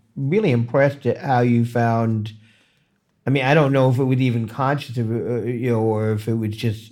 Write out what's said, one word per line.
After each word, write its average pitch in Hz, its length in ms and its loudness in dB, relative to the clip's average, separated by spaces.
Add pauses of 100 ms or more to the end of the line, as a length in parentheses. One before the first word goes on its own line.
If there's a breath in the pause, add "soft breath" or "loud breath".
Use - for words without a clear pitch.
(160)
really 156 360 0
impressed 135 540 2
at 120 140 0
how 135 200 0
you 120 260 4
found, 113 680 -2 (920 soft breath)
I 123 40 -4
mean, 135 160 2
I 139 80 4
don't 147 180 4
know 131 180 4
if 123 80 0
it 139 60 2
was 127 160 2
even 117 280 0
conscious 135 500 -4
of, 113 120 -2
uh, 117 340 -4
you 120 260 -4
know, 113 120 2
or 110 300 0
if 107 160 -4
it 117 60 -2
was 107 240 -4
just, 110 340 -6